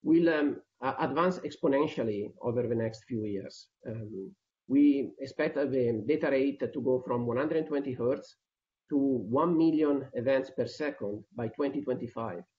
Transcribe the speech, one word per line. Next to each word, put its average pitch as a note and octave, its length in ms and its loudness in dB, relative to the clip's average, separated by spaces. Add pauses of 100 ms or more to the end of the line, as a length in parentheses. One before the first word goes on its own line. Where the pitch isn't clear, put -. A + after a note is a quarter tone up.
will, E3 260 4
um, D3 320 0 (200)
a-, C3 180 -2
advance D#3+ 400 0
exponentially C3+ 920 0 (100)
over A#2+ 260 0
the A#2 80 0
next A2+ 300 -2
few G#2+ 200 -4
years. - 420 -8 (200)
Um, G#2 440 -10 (360)
we C#3 520 4
expect, D3 380 -4
uh, C#3 80 2
the A#2+ 400 0
data D3+ 240 0
rate C3+ 300 2
to - 220 -4
go B2+ 240 2
from A#2+ 200 -2
one A#2+ 120 0
hundred D#3 300 0
twenty C#3 260 -4
hertz B2 420 -2 (540)
to D3 80 0
one C3+ 600 2
million D3+ 560 2
events C3 420 0
per A#2+ 120 -2
second A2 560 -6 (120)
by A#2 140 -4
twenty C#3 320 -2
twenty-five. A2+ 600 -6 (160)